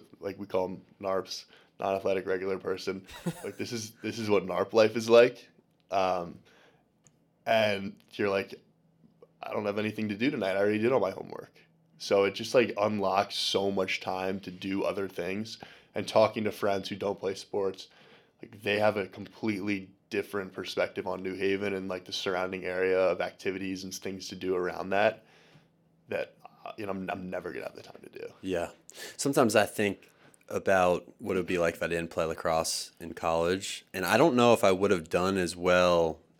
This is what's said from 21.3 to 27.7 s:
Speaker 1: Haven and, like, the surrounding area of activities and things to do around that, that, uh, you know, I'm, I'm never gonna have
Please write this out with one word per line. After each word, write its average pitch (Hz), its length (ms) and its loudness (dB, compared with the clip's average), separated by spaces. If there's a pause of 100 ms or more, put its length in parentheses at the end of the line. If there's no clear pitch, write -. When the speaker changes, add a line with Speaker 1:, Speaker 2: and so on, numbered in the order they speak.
Speaker 1:
Haven 98 380 0
and, 95 140 -4
like, 92 180 -6
the 101 60 -14
surrounding 92 540 -4
area 92 340 2
of 90 220 2
activities 95 640 -6
and 95 100 -10
things 95 340 -10
to 101 80 -10
do 92 200 -2
around 87 340 -4
that, 104 340 2 (840)
that, 92 240 -6 (320)
uh, - 120 -12
you 104 80 -8
know, 98 60 -6
I'm, 95 180 -6
I'm 90 200 -8
never 90 220 -8
gonna 62 140 -10
have - 100 -12